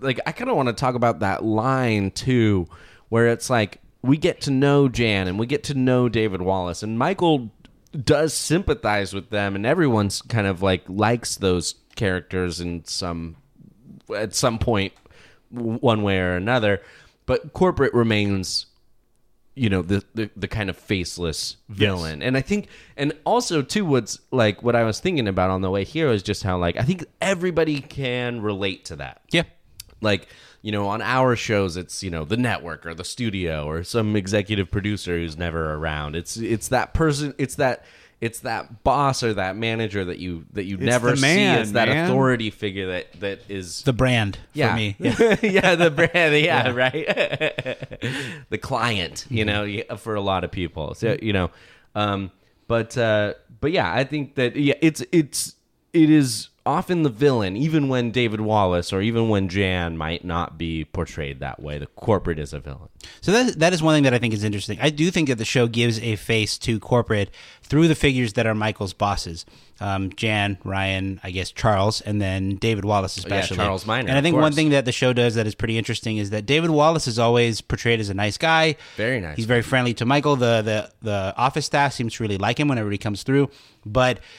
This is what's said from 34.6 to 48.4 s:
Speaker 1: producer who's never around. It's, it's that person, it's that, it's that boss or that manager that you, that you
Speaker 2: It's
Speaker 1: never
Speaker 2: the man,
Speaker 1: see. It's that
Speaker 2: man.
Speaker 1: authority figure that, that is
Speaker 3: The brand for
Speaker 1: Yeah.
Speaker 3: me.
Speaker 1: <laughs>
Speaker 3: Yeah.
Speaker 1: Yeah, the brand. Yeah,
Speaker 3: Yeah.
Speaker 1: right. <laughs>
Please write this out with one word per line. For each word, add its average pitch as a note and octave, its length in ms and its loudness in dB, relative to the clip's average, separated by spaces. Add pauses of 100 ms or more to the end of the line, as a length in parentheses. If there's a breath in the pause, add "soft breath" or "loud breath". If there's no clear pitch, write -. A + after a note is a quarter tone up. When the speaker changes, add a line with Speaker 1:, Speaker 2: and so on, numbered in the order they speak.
Speaker 1:
producer G2 480 -4
who's E2 200 -6
never E2 360 -4
around. D2+ 420 -6
It's, F2 220 -8
it's A2+ 320 -4
that A#2+ 240 -2
person, D3 440 0
it's C3+ 180 -4
that, C3 280 -2 (360 soft breath)
it's A#2 220 -6
that A2+ 420 -8
boss C3+ 380 2
or A2+ 140 0
that F#2 200 -2
manager A2+ 500 -2
that F2+ 120 -6
you, E2+ 360 -8
that G2+ 120 -4
you G2 100 -6
Speaker 2:
It's - 80 -6
Speaker 1:
never A#2+ 320 2
Speaker 2:
the C3+ 60 0
man, E3+ 360 4
Speaker 1:
see. B2 40 2
It's G#2 120 -4
that A2+ 140 4
Speaker 2:
man. D#3+ 180 0
Speaker 1:
authority B2+ 440 2
figure G2 380 -6
that, F2+ 320 -8
that G2 280 -6
is F#2 360 -10
Speaker 3:
The C3+ 100 2
brand A2+ 440 0
for - 40 -16 (180)
Speaker 1:
Yeah. A2 160 2
Speaker 3:
me. G#2+ 220 -2
Speaker 1:
<laughs> - 20 -20
Speaker 3:
Yeah. A3+ 440 4
Speaker 1:
Yeah, F#3+ 320 4
the E3 160 4
brand. D3+ 220 2
Yeah, D3+ 540 4
Speaker 3:
Yeah. B2+ 60 2
Speaker 1:
right. C3 1040 -2 (240)
<laughs> C3 480 -8